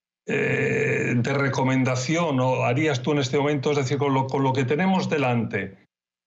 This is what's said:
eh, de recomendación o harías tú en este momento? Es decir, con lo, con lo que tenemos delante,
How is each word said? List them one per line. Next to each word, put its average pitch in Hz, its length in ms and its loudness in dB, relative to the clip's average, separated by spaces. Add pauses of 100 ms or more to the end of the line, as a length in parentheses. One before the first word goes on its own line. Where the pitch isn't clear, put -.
(320)
eh, 131 840 0
de 131 180 0
recomendación 131 1040 0
o 127 240 0
harías 131 380 0
tú 160 100 0
en 147 80 2
este 135 180 0
momento? 143 340 0
Es 143 60 2
decir, 139 200 0
con 139 160 0
lo, 135 140 0
con 139 160 0
lo 131 100 2
que 135 100 0
tenemos 175 460 2
delante, 113 680 -2 (500)